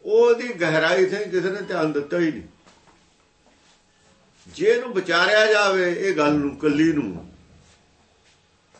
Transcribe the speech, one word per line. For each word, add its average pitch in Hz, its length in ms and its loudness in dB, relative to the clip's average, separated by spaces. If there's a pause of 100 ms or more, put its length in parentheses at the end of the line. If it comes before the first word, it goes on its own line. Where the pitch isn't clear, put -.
ਉਹਦੀ 233 440 2
ਗਹਿਰਾਈ 170 580 0
ਤੇ 202 200 -4
ਕਿਸੇ 180 240 -4
ਨੇ 196 120 -6
ਧਿਆਨ 175 300 -4
ਦਿੱਤਾ 147 260 -4
ਹੀ 165 140 0
ਨਹੀਂ। 107 120 -12 (2000)
ਜੇ - 180 -8
ਇਹਨੂੰ 240 280 0
ਵਿਚਾਰਿਆ 185 520 2
ਜਾਵੇ, 190 520 2
ਇਹ 185 200 -2
ਗੱਲ 147 160 2
ਨੂੰ, 143 240 -2
ਕੱਲੀ 151 360 2
ਨੂੰ, 95 400 -8 (1500)